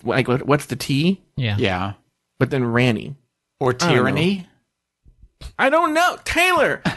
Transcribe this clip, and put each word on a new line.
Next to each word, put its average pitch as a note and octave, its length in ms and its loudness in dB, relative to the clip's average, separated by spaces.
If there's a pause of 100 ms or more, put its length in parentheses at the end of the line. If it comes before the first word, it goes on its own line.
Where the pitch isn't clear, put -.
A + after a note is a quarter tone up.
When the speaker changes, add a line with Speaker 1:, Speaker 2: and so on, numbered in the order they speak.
Speaker 1:
like, A#2 240 0
what, B2+ 200 -2
what's C#3+ 180 0
the B2 100 -8
T? D3+ 460 0 (140)
Speaker 2:
Yeah. A2+ 240 -2
Speaker 3:
Yeah. G2 340 -2 (460)
Speaker 1:
But C3 100 0
then C3 160 0
Ranny. A#2+ 500 0 (440)
Speaker 3:
Or C3+ 100 0
Speaker 1:
I B2+ 40 2
don't D3 160 -2
know. D#3+ 40 4
Speaker 3:
tyranny? D3+ 540 0 (1120)
Speaker 1:
I B3+ 100 2
don't D#4+ 240 2
know. E4+ 300 0
Taylor, D#4+ 580 0 (160)